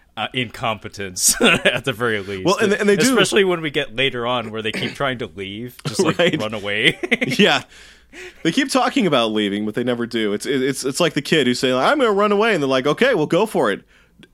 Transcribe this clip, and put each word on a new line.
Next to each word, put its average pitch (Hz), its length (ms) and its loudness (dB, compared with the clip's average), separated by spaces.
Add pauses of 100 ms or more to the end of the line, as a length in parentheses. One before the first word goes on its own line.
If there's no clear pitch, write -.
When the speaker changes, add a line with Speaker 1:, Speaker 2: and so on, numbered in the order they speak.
(160)
Speaker 1:
uh, 113 180 -4
incompetence 107 1080 -4
<laughs> - 0 -
at 151 440 2
the 135 80 0
very 110 280 -2
least. 95 240 -8
Speaker 2:
Well, 190 140 2
and, 208 140 2
and 202 160 0
they 202 80 4
do 220 160 2
Speaker 1:
Especially 208 320 2
when 180 160 0
we 160 100 -6
get 139 240 -4
later 127 320 -2
on 120 240 -2
where 110 120 -8
they 110 100 -4
keep - 220 -6
trying 131 240 -4
to 117 100 -6
leave, 98 580 -10
just, - 160 -2
like, 160 160 0
Speaker 2:
Right. 170 220 2
Speaker 1:
run 110 140 -4
away. 107 440 0 (140)
<laughs> 208 140 -2 (120)
Speaker 2:
Yeah. 160 240 4 (800)
They 165 80 2
keep 269 200 0
talking 254 360 2
about 120 240 2
leaving, 104 340 0
but 107 120 -6
they 120 80 -2
never 120 200 -2
do. 113 280 -2
It's, 101 120 -4
it's, 131 400 -2
it's 127 140 -4
like - 160 2
the 143 80 -2
kid 147 240 0
who's 123 140 2
saying, 127 160 2
like, 151 160 2
"I'm 302 60 2
gonna 240 120 2
run 208 220 2
away," 214 220 2
and 165 60 0
they're 139 80 0
like, 131 200 2
"Okay, 233 260 2
well, 151 140 0
go 185 180 2
for 156 240 0
it." 95 140 -4 (500)